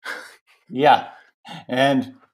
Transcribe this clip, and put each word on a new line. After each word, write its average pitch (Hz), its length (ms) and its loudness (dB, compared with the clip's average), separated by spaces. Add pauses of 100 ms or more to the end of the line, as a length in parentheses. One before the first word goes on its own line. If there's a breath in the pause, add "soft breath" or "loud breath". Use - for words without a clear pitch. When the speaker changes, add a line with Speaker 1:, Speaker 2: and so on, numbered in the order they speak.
Speaker 1:
<laughs> - 120 -12 (540 loud breath)
Speaker 2:
Yeah. 135 400 2 (600 loud breath)
And 131 460 0 (180)